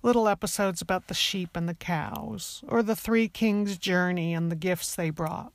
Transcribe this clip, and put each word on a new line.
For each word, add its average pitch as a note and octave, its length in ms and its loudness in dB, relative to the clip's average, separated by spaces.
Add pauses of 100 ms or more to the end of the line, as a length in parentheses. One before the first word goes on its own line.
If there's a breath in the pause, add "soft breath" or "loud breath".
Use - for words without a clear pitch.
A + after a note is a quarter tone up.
little A#3 280 6
episodes G3 520 0
about F#3 260 -2
the - 60 -8
sheep - 440 -2
and E3+ 100 -2
the E3+ 80 -4
cows, - 920 -6
or A#3 120 4
the G#3+ 140 0
three A3+ 320 2
kings' G#3 500 0
journey F3+ 560 2
and E3 160 0
the E3+ 60 0
gifts F3+ 400 -2
they E3 140 0
brought D#3+ 460 -6